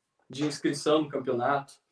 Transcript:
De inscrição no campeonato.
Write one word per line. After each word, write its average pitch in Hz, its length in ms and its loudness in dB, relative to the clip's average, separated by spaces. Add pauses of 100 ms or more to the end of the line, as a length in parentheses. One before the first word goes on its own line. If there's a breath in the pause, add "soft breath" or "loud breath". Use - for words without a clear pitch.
(280)
De 139 160 -4
inscrição 151 580 2
no 143 60 -4
campeonato. 131 680 -2 (180)